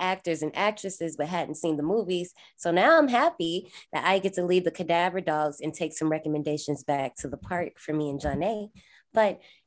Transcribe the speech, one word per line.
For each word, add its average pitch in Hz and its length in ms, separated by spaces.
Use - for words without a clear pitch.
actors 185 420
and 156 120
actresses, 185 600
but 151 120
hadn't 165 280
seen 156 220
the 147 60
movies. 180 500
So - 140
now 269 260
I'm 294 100
happy 233 640
that 143 120
I 196 140
get 185 140
to 180 100
lead 180 220
the 165 60
Cadaver 175 500
Dogs 151 400
and 151 120
take 160 200
some 156 160
recommendations 151 760
back 135 320
to - 140
the 135 80
park - 420
for 156 140
me 151 160
and 139 100
Janae. 196 520
But 214 260